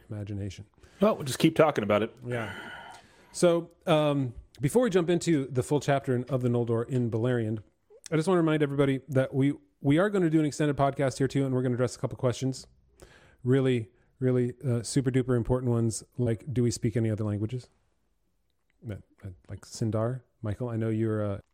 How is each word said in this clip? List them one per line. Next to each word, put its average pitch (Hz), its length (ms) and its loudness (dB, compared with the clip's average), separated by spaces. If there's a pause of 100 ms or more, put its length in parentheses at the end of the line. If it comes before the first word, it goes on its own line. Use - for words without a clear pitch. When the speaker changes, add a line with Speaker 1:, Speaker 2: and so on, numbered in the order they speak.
Speaker 1:
imagination. 101 560 -8 (360)
Speaker 2:
Well, 214 140 4
we'll 165 100 -8
just 131 140 -4
keep 160 160 4
talking 147 280 4
about 104 200 2
it. 113 100 -4 (120)
Speaker 1:
Yeah. 117 260 -6 (840)
So, 170 380 2 (140)
um, 147 480 2 (280)
before 208 220 2
we 240 60 2
jump 175 200 2
into 165 380 2
the 123 160 -2
full 147 160 0
chapter 135 360 0
in, 123 100 -2
of 127 160 -2
the 123 80 2
Noldor 120 380 0
in 123 240 -2
Beleriand, 113 480 -2 (520)
I 165 40 0
just 156 120 0
wanna 185 140 4
remind 156 220 2
everybody 139 460 0
that 131 240 0
we, 139 200 2 (280)
we 143 180 4
are 202 100 2
gonna 190 200 2
do 156 100 4
an 151 60 2
extended 147 320 0
podcast 139 400 0
here 135 100 2
too, 135 180 0
and 131 80 -2
we're 127 80 0
gonna 123 140 0
address 120 200 -2
a - 40 -20
couple 113 180 -6
questions. 131 500 -4 (760)
Really, 127 460 2 (300)
really, 123 340 2 (140)
uh, 120 160 0
super 131 280 0
duper 123 240 2
important 127 360 0
ones, 113 320 0 (140)
like, 117 360 -2
do 123 100 0
we 117 80 2
speak - 260 -4
any 113 120 0
other 110 140 -2
lanlanguages? 107 440 -4 (1160)
That, 98 180 -10 (220)
uh, 101 60 -14 (200)
like 101 120 -14
Sindar, 113 600 -4 (220)
Michael, 110 260 -6
I 117 60 -6
know 113 140 -2
you're, 110 340 0
uh, 98 160 -4 (140)